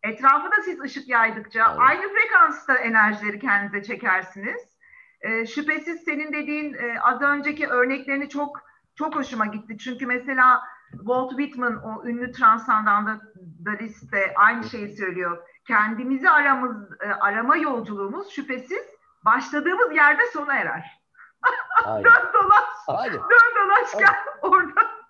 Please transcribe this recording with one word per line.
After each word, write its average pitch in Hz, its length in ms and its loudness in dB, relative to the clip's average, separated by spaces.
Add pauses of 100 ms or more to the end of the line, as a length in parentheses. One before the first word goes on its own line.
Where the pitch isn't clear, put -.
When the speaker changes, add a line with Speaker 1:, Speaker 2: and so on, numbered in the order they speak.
Speaker 1:
Etrafa 262 460 2
da 415 160 2
siz 359 160 -8
ışık 269 280 -12
yaydıkça 220 560 0
Speaker 2:
Aynen. - 160 2
Speaker 1:
aynı 359 320 2
frekansta 381 640 2
enerjileri 214 640 0
kendinize 202 420 -2
çekersiniz. 196 800 -6 (600)
Ee, 226 260 -4
şüphesiz 302 580 -6
senin 302 280 -6
dediğin, 302 420 -6
e, 233 280 -8
az 247 200 0
önceki 190 440 -2
örneklerini 269 640 -2
çok, 285 320 -8 (340)
çok 311 220 -6
hoşuma 247 300 -2
gitti. 214 320 -12
Çünkü 254 280 -10
mesela 254 540 2 (320)
Walt 247 380 -4
Whitman, 247 540 -6
o 220 220 -12
ünlü 240 260 -8
transandantalist 214 1800 -2
de 196 240 -2
aynı 226 280 4
şeyi 208 320 -10
söylüyor. 180 420 -6 (280)
Kendimizi 247 640 0
aramız, 254 460 2 (240)
e, 202 60 -8
arama 214 500 0
yolculuğumuz 240 720 -6
şüphesiz 262 520 -10 (420)
başladığımız 302 720 0
yerde 302 260 6 (100)
sona 294 220 -4
erer. - 460 -6 (420)
<laughs> - 420 0
Speaker 2:
Aynen. - 200 -4
Speaker 1:
Dön 480 80 10 (220)
dolaş, 403 300 6 (360)
Speaker 2:
Aynen. - 160 -4
Speaker 1:
dön 480 360 6 (120)
dolaş, 403 300 2
Speaker 2:
Aynen. 359 120 2
Speaker 1:
gel 392 100 6 (260)
orada. 359 380 4 (280)